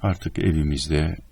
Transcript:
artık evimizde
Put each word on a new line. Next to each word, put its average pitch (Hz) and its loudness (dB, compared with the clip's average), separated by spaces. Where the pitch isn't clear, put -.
artık - -2
evimizde 78 2